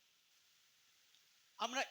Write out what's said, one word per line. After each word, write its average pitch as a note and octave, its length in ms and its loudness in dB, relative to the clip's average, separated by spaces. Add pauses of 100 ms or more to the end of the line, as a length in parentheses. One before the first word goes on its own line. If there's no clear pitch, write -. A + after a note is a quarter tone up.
(1600)
আমরা B3 320 0